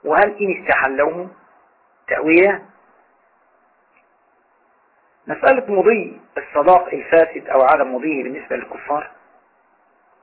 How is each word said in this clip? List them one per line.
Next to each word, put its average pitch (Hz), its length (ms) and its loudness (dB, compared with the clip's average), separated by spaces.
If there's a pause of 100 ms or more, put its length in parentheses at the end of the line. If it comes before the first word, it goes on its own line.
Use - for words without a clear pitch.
وهل 185 360 0
إن 190 220 -4
استحلوه 147 640 -2 (800)
تأوية؟ 185 540 2 (2750)
مسألة 247 480 0
مضي 196 460 0 (180)
الصداق 175 480 2
الفاسد - 640 0
أو 131 140 4
عدم 135 320 2
مضيه 135 280 -4
بالنسبة 131 340 -10
للكفار، - 540 -8 (1120)